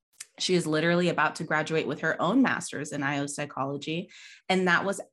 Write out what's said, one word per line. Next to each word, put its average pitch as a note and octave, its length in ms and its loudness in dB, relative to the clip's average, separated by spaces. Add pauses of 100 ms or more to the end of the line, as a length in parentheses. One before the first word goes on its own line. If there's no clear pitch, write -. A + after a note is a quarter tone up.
(400)
She F3+ 160 2
is E3+ 100 2
literally E3+ 440 2
about D3+ 260 2
to E3+ 80 -8
graduate D#3 440 0
with C#3 140 -4
her D#3+ 200 0
own G#3 200 4
master's D3+ 520 -2
in C#3+ 100 -4
I C#3+ 160 0
O C#3+ 80 -2
psychology. C#3+ 840 -6 (400)
And F#3 180 4
that F3 180 4
was G3 140 -2 (120)